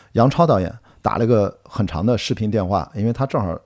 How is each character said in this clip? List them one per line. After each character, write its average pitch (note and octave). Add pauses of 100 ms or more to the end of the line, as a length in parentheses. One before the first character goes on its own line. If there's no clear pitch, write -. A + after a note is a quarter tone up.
(140)
杨 A#2
超 E3+
导 B2+
演 F2+ (280)
打 -
了 A#2
个 G#2+
很 -
长 E2
的 A#2+
视 -
频 G#2+
电 G#2
话， F2+
因 G#2
为 A#2
他 C3
正 C3+
好 E2+